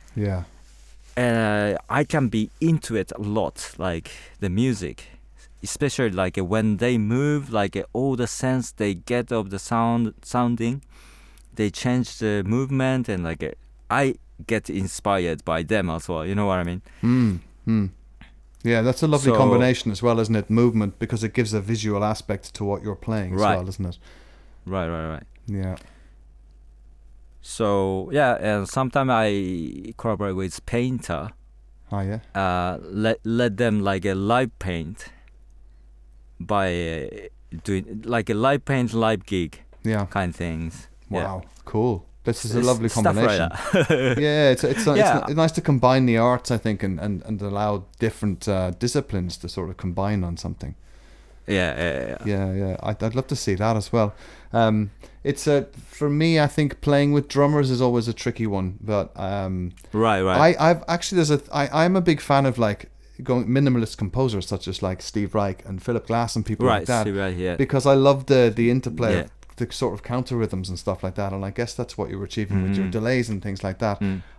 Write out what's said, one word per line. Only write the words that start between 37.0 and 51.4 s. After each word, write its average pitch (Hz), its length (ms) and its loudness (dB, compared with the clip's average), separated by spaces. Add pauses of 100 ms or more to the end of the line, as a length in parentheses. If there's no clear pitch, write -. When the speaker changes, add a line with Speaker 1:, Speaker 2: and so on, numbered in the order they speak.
Speaker 2:
uh, 82 100 -12
doing, 104 420 -4
like, 113 240 0
a 113 40 0
live 131 320 2
paint, 123 280 0
live 110 320 0
gig 87 360 -4 (220)
Speaker 1:
Yeah. 107 220 0
Speaker 2:
kind 92 260 -2
of - 40 -16
things. 82 520 -8 (220)
Yeah. 92 140 -2
Speaker 1:
Wow, 95 180 -6 (220)
cool. 110 420 -2 (200)
This 117 180 -2
is 110 100 -4
a 120 40 0
Speaker 2:
It's 120 100 4
Speaker 1:
lovely 113 220 2
Speaker 2:
stuff 110 160 2
like 104 100 4
Speaker 1:
combination. 104 340 2
Speaker 2:
that. 131 680 2
<laughs> - 20 0
Speaker 1:
Yeah, 147 320 4
it's, 127 140 2
it's, 208 200 0
it's 147 120 4
Speaker 2:
Yeah. 180 320 4
Speaker 1:
ni-, 147 60 -2
nice 160 180 4
to - 80 0
combine 131 440 4
the 117 120 4
arts, 120 340 2
I 117 60 4
think, 104 260 -2
and, 95 160 -2
and, 98 240 -4
and 107 180 -6
allow 101 440 -2 (140)
different, 104 500 -2
uh, 92 220 0
disciplines 98 680 -2
to - 100 -12
sort 87 220 -6
of 92 80 -12
combine 95 480 -2
on 85 100 -6
something. 85 400 -8 (720)